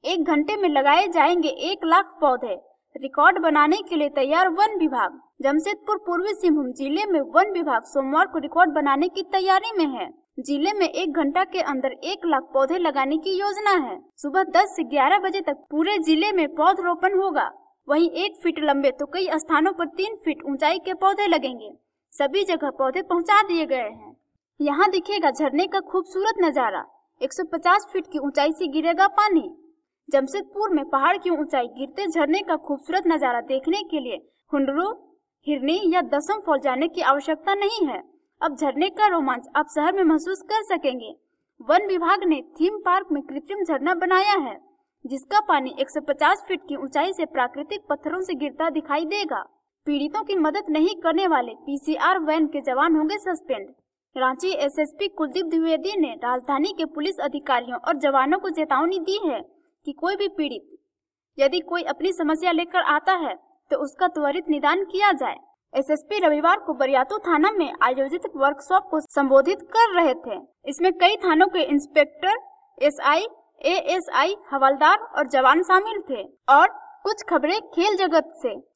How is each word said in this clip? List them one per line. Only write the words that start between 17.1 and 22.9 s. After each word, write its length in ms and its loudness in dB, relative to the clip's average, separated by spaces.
होगा। 300 0
वहीं 280 2
एक 280 -6
फीट 160 -2
लंबे 320 2
तो 140 -8
कई 280 -4
स्थानों 400 2
पर 140 -4
तीन 280 -6
फीट 280 -6
ऊंचाई 360 0
के 140 -6
पौधे 340 2
लगेंगे। 440 -2
सभी 300 0
जगह 260 -2
पौधे 320 -2